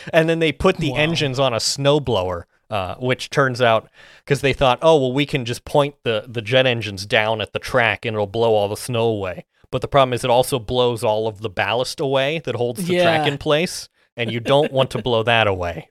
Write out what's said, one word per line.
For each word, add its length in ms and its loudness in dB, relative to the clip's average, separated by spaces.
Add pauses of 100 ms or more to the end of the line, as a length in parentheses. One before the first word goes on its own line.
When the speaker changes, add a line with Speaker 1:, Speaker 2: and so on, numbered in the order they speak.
(140)
Speaker 1:
And 140 4
then 120 0
they 120 2
put 260 0
the 140 -2
Speaker 2:
Wow. 60 -4
Speaker 1:
engines 420 0
on 140 2
a 40 -2
snowblower, 840 0 (260)
uh, 260 -4
which 340 -4
turns 320 0
out, 280 2 (360)
'cause 160 -2
they 100 2
thought, 300 2
"Oh, 180 6
well, 140 0
we 120 0
can 200 -6
just 180 -8
point 400 0
the, 240 -2
the 140 -8
jet 260 2
engines 380 -4
down 340 0
at 140 -8
the 60 -4
track 460 0
and 100 -4
it'll 120 -2
blow 260 2
all 140 2
the 80 -4
snow 320 -4
away." 380 -6 (260)
But 100 -6
the 60 -8
problem 240 4
is 140 -4
it 40 0
also 300 2
blows 420 0
all 280 0
of 100 -10
the 100 -8
ballast 520 -2
away 380 0
that 160 -6
holds 300 -4
the 160 0
track 240 2
Speaker 2:
Yeah. 60 2
Speaker 1:
in 60 -6
place, 500 -2 (300)
and 160 -2
you 80 -4
don't 320 2
want 180 2
to 100 -4
blow 220 0
that 240 4
away. 440 -4